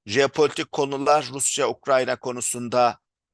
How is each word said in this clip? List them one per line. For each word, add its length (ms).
jeopolitik 680
konular. 600
Rusya-Ukrayna 840
konusunda 840